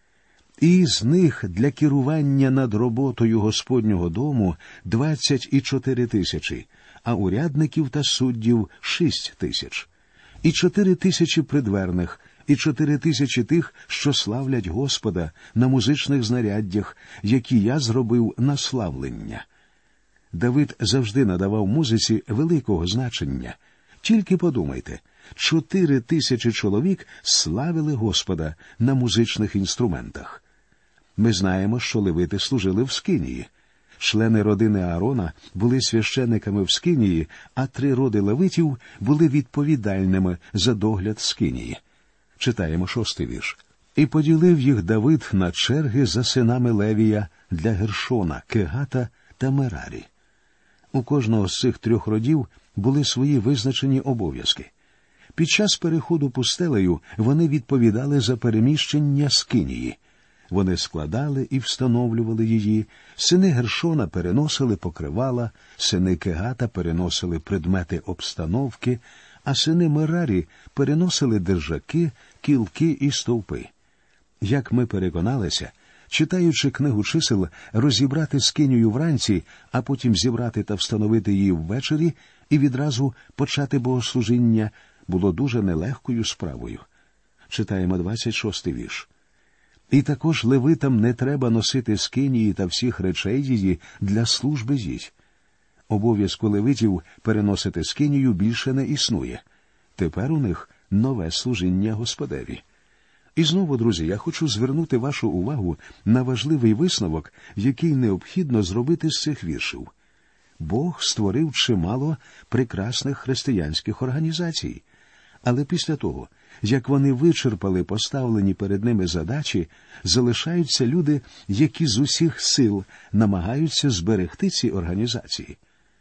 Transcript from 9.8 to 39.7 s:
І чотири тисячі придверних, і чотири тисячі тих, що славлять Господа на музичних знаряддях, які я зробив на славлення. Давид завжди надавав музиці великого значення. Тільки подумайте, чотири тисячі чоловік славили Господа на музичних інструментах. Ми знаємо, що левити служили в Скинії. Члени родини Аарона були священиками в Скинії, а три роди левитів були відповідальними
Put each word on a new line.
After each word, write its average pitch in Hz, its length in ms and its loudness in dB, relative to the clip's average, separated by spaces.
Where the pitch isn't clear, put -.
І 160 100 4
чотири 185 420 2
тисячі 165 480 2
придверних, 98 800 -2
і 143 100 2
чотири 147 420 0
тисячі 127 460 0
тих, 160 300 0
що - 260 -2
славлять 127 540 -2
Господа 90 640 -2
на 123 140 4
музичних 135 540 2
знаряддях, 104 760 -2
які 120 380 2
я 120 180 2
зробив 117 600 2
на 139 180 2
славлення. 65 920 -6
Давид 123 480 0
завжди 117 440 2
надавав 98 420 0
музиці 113 600 2
великого 117 580 0
значення. 85 680 -6
Тільки 214 360 2
подумайте, 82 640 -2
чотири 160 680 2
тисячі 123 520 0
чоловік 107 540 0
славили 151 720 -2
Господа 90 600 -2
на 131 160 2
музичних 113 600 0
інструментах. 87 880 -4
Ми 110 160 4
знаємо, 95 480 0
що - 200 -2
левити 90 380 0
служили 95 440 0
в 135 100 -4
Скинії. 64 540 -4
Члени 110 440 2
родини 104 400 2
Аарона 90 500 -2
були 120 260 2
священиками 110 840 0
в 92 80 -2
Скинії, 101 560 2
а 131 120 -2
три 135 280 -2
роди 120 260 2
левитів 143 580 0
були 151 280 4
відповідальними 101 1120 0